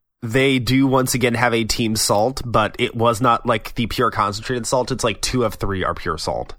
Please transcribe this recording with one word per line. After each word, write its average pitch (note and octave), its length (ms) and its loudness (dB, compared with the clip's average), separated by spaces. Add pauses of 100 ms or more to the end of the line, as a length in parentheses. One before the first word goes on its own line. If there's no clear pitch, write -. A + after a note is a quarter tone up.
(220)
they C3 380 2
do B2+ 280 4
once C3 260 2
again B2 200 2
have A#2 200 2
a A#2 120 0
team A2 320 -2
salt, A2+ 480 0
but A2 340 0
it A#2+ 160 -2
was A2+ 240 2
not, A#2+ 260 2
like, A#2 300 -2
the - 120 0
pure A#2 240 0
concentrated G#2+ 540 -2
salt. B2+ 260 0
It's, A#2+ 120 -4
like, A2 180 -2
two B2 220 0
of G#2+ 120 -2
three G2 280 -4
are E2+ 100 -2
pure E2 240 -6
salt. B1 420 -6